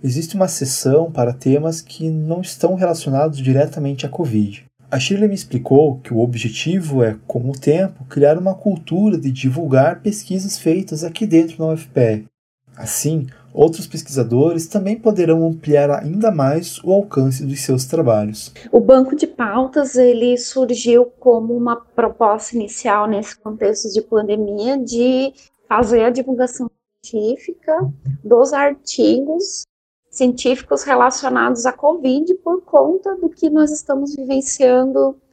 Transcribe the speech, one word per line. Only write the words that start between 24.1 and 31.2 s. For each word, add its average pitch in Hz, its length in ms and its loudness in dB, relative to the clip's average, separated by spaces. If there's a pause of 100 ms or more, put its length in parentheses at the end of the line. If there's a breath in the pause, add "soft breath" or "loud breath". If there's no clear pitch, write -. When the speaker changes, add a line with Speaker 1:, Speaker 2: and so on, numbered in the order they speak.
Speaker 2:
de 254 560 0 (340 soft breath)
fazer 226 360 2
a 233 60 4
divulgação 254 600 -4 (340)
científica 302 880 -4 (320)
dos 240 300 4
artigos 285 1120 -2 (460)
científicos 254 760 -2
relacionados 247 840 0